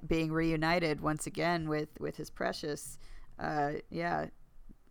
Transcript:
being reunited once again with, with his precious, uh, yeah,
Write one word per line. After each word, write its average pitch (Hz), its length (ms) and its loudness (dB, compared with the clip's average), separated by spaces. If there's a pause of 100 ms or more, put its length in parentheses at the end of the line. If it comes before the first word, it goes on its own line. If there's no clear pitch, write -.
being 160 240 4
reunited 160 680 4
once 156 260 0
again 165 400 2
with, 151 220 0 (100)
with 147 160 -4
his 151 140 -6
precious, 170 680 -4 (420)
uh, 151 340 2 (160)
yeah, 165 380 0 (640)